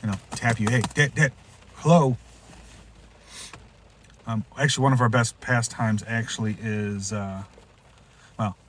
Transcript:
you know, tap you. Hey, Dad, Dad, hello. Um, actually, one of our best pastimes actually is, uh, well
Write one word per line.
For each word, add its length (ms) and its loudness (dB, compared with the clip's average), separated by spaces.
you 60 -2
know, 60 -2
tap 280 0
you. 100 0
Hey, 140 2
Dad, 220 0
Dad, 160 4
hello. 420 4
Um, 180 -2
actually, 260 0
one 100 6
of 80 4
our 80 4
best 320 0
pastimes 680 0
actually 540 -4
is, 500 -4
uh, 320 -6
well 180 -2